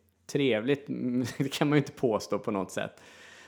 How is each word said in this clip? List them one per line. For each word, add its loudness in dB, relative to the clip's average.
trevligt. 2
<laughs> -2
Det 0
kan 2
man 4
ju 8
inte -2
påstå 0
på -4
något -2
sätt. -6